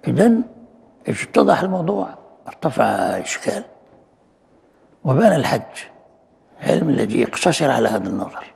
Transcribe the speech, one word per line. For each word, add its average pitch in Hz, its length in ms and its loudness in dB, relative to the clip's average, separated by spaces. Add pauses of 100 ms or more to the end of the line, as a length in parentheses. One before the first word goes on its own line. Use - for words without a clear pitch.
إذن 226 360 4 (640)
اتضح - 540 2
الموضوع، 185 540 -4 (320)
ارتفع - 380 -2
الإشكال 98 760 -4 (1400)
وبان 175 280 4
الحج، 131 280 0 (1000)
علم - 280 0
الذي 117 320 0
يقتصر 151 500 0
على 113 180 2
هذا 98 200 -4
النظر. - 460 -8